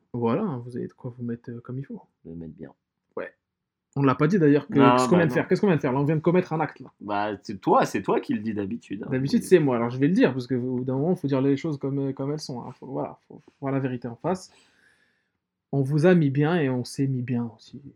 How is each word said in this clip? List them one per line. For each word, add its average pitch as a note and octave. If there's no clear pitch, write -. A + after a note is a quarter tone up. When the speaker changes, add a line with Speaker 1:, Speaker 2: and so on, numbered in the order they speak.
Speaker 1:
Voilà, A#2+
hein, C3+
vous B2
avez A#2+
de -
quoi A#2+
vous B2
mettre, A#2
euh, A#2
comme B2+
il C#3
faut. A3+
Speaker 2:
Vous E2
mettre E2
bien. C#2
Speaker 1:
Ouais. -
On C#3
l'a C3
pas D3+
dit G3
d'ailleurs D3
que, D3
Speaker 2:
Non, B2
Speaker 1:
ce B2+
qu'on -
Speaker 2:
bah F3
Speaker 1:
vient E3+
de C#3
Speaker 2:
non. -
Speaker 1:
faire. -
Qu'est-ce F#3
qu'on G#3
vient E3
de -
faire ? C3
Là, C#3
on C#3+
vient D#3
de D3+
commettre F3
un D#3+
acte, -
là. B2
Speaker 2:
Bah, G2+
c'est G2+
toi, G3
c'est G#2
toi -
qui -
le A2
dis G#2+
d'habitude, G2+
hein. -
Speaker 1:
D'habitude, C#3
Speaker 2:
Mais -
Speaker 1:
c'est F#3
moi. C3+
Alors, A#2
je B2+
vais C#3
le E3+
dire, G3+
parce B2
que, C3+
au B2
bout B2+
d'un C3
moment, D#3+
faut C#3+
dire C3+
les C#3
choses D3
comme, C#3
euh, -
comme C#3
elles D3+
sont, B2
hein. B2
Faut, -
voilà, C#3
faut -
voir C3+
la C3+
vérité B2+
en A#2
face. F#3
On C#3
vous C#3+
a F#3
mis D3+
bien D3
et D3
on B2+
s'est -
mis C3
bien A#2+
aussi. -